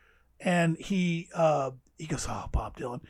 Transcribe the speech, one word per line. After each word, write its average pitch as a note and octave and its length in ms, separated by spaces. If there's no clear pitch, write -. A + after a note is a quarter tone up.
and E3+ 380
he, F3+ 540
uh, D3 380
he D#3+ 100
goes, D3+ 220
"Oh, G2+ 220
Bob G#2+ 260
Dylan," A#2+ 340